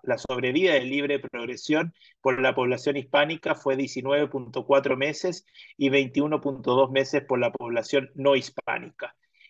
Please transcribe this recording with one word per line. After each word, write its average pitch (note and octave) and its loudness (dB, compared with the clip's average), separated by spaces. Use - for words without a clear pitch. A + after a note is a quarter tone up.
la B2 0
sobrevida C3 0
de C3 4
libre C#3+ -2
progresión C3+ -4
por C3 2
la B2+ 2
población B2+ 0
hispánica D3+ 0
fue C3+ 0
diecinueve C3+ 0
punto B2 -8
cuatro C#3 2
meses D#3 -4
y C#3 2
veintiuno C#3+ 2
punto B2+ -2
dos C3 4
meses C3+ 0
por B2 0
la A#2+ 2
población A#2+ -2
no C#3 4
hispánica. - -8